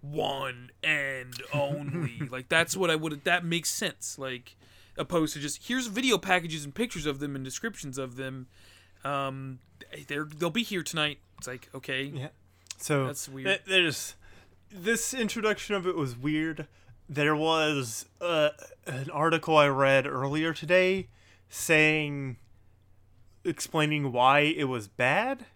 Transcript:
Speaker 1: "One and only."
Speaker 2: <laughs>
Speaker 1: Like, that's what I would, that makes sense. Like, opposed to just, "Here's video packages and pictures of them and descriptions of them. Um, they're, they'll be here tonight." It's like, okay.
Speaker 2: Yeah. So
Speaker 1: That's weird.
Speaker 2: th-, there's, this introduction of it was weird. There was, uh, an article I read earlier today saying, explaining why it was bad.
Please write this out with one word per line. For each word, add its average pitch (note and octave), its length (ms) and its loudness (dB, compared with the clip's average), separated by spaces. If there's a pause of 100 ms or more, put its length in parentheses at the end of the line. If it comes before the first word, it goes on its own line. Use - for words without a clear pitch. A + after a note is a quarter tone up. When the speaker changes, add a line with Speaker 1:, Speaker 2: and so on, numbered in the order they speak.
Speaker 1:
"One C#3 680 -6 (120)
and C#3 520 -2 (180)
only." C#3+ 720 -2
Speaker 2:
<laughs> B2 40 -10
Speaker 1:
Like, B2+ 180 -8
that's E3 280 4
what F#3 140 2
I D#3+ 60 4
would, D#3 280 -4
that F3 200 2
makes E3+ 260 0
sense. - 480 -6
Like, C3 380 -10 (400)
opposed D#3+ 380 0
to D3+ 60 -10
just, C#3+ 280 -8
"Here's B3 200 -2
video A#3 300 2
packages E3 460 0
and C#3 100 -10
pictures G3 320 -4
of C#3 120 -2
them C#3+ 160 -6
and C3+ 100 -6
descriptions C3+ 540 -8
of B2+ 180 -8
them. C3 300 -10 (580)
Um, C3+ 540 -6 (500)
they're, D3 160 -2
they'll D3+ 260 -4
be A#3 120 0
here G3 200 -4
tonight." D3+ 360 -2 (200)
It's - 80 -14
like, B2 280 -12
okay. C3+ 300 -4
Speaker 2:
Yeah. C#3+ 240 -8 (500)
So C#3 280 0
Speaker 1:
That's C#3+ 220 -8
weird. C3+ 180 -8
Speaker 2:
th-, F#3+ 200 0
there's, F3+ 500 2 (540)
this G#3 440 -2
introduction G#3+ 600 -2
of F#3 120 -2
it F3+ 100 0
was C3 200 -2
weird. D3+ 500 -2 (420)
There D3 280 2
was, D3+ 680 2 (160)
uh, D#3+ 280 4 (360)
an C#3 240 -8
article D#3+ 460 2
I D3 120 10
read C3+ 380 4
earlier C#3 480 -2
today F#3 540 4 (400)
saying, D3+ 880 2 (1080)
explaining D3+ 680 0
why B2+ 280 8
it D3+ 240 2
was A#2+ 240 -4
bad. G3 680 0